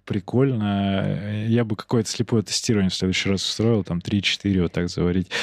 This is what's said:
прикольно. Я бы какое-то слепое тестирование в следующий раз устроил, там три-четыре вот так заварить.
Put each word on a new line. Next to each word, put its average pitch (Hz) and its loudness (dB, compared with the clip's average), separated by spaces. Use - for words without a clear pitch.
прикольно. 101 0
Я 117 4
бы 107 -2
какое-то - -2
слепое 113 0
тестирование 101 0
в - -8
следующий 92 0
раз 95 0
устроил, 110 2
там 87 -4
три-четыре 98 0
вот 85 0
так 87 -2
заварить. 87 0